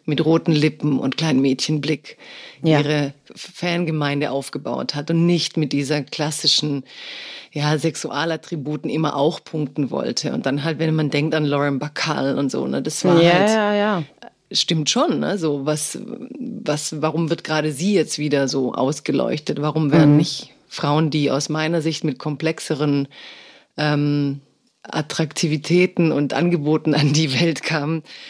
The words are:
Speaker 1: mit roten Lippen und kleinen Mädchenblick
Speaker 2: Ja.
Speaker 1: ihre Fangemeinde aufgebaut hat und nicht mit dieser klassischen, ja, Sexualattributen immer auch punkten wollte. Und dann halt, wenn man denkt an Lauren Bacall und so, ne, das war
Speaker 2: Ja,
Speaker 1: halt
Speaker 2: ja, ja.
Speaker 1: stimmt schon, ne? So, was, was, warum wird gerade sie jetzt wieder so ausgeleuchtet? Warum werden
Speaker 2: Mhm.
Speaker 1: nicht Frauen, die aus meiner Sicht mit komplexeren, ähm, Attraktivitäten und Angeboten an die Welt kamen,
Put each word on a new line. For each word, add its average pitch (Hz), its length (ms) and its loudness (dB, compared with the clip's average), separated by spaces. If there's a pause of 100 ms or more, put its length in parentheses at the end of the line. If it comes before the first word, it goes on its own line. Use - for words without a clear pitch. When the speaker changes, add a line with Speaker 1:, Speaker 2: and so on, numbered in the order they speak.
Speaker 1:
mit 151 220 0
roten 165 260 4
Lippen 151 460 2
und 135 180 -2
kleinen 156 260 2
Mädchenblick 143 760 -2 (460)
Speaker 2:
Ja. 156 160 6
Speaker 1:
ihre 143 340 0 (220)
Fangemeinde 156 960 -2
aufgebaut 131 640 -6
hat 147 160 -4
und 170 160 4
nicht 170 300 0
mit 151 160 0
dieser 143 280 0
klassischen, 147 840 -2 (680)
ja, 151 260 0
Sexualattributen 156 1120 -4
immer 156 260 0
auch 147 280 0
punkten 151 480 -4
wollte. - 420 -2
Und - 140 -2
dann 139 160 0
halt, 156 160 -2
wenn 160 160 2
man 151 160 0
denkt 151 240 2
an 151 100 2
Lauren 143 320 0
Bacall 139 600 -2
und 139 120 0
so, 135 140 -2
ne, 135 160 -2
das - 240 -4
war 175 160 6
Speaker 2:
Ja, 170 100 6
Speaker 1:
halt 190 180 4
Speaker 2:
ja, 214 260 2
ja. 202 280 0 (480)
Speaker 1:
stimmt 160 380 0
schon, 254 300 2
ne? 160 180 0
So, 147 300 -2
was, 151 320 -2 (400)
was, - 640 -4
warum 165 280 0
wird - 140 -4
gerade 156 280 -2
sie 165 220 0
jetzt 170 240 0
wieder 143 300 0
so 127 260 -2
ausgeleuchtet? 139 880 -2
Warum 151 300 0
werden 151 220 8
Speaker 2:
Mhm. 147 40 8
Speaker 1:
nicht - 320 0 (180)
Frauen, 151 440 0
die 143 180 2
aus 139 180 0
meiner 156 360 -2
Sicht 156 200 -2
mit 147 140 -2
komplexeren, 147 880 0 (720)
ähm, 147 640 0 (420)
Attraktivitäten 160 1300 0
und 139 220 0
Angeboten 156 600 2
an 147 180 4
die 147 260 2
Welt 165 220 2
kamen, 156 400 -2 (280)